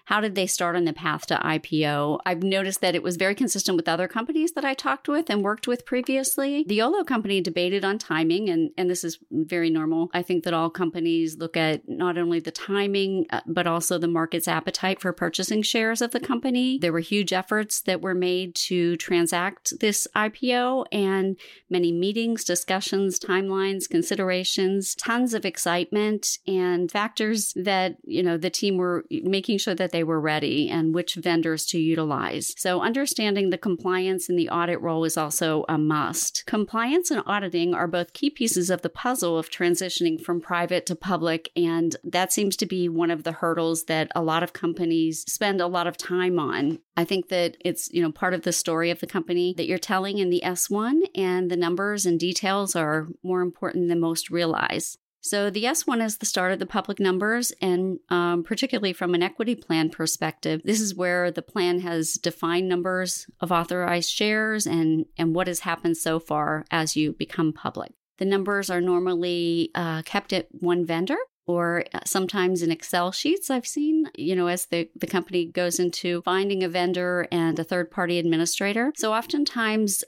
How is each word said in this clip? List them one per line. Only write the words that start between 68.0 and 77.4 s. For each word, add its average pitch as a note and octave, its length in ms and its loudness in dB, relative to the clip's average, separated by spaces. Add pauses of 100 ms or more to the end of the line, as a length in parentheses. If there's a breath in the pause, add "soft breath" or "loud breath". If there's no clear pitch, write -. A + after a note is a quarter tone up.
The F#3+ 60 -4
numbers G3 460 0
are F3+ 100 0
normally, F3 960 2
uh, E3 280 -2
kept - 280 -4
at F#3+ 200 -2
one F3 340 0
vendor, F3 320 0 (320)
or, E3+ 340 0 (120)
uh, - 100 -6
sometimes F#3 560 0
in E3+ 100 2
Excel F3 400 -2
sheets E4+ 380 -2
I've B3+ 160 0
seen, D#4 400 0 (100)
you F3 200 -2
know, F3 120 2
as F3+ 200 -2
the, E3+ 280 -2
the - 120 -4
company F3 380 0
goes F3 340 0
into F3 420 0
finding F#3+ 420 0
a F3+ 60 0
vendor F3+ 640 0
and E3 260 2